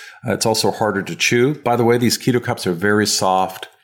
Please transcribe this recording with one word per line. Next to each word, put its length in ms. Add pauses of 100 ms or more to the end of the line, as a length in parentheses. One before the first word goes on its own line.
(260)
Uh, 80
it's 120
also 240
harder 320
to 140
chew. 380
By 220
the 80
way, 120
these 220
keto 240
cups 240
are 80
very 320
soft. 640 (160)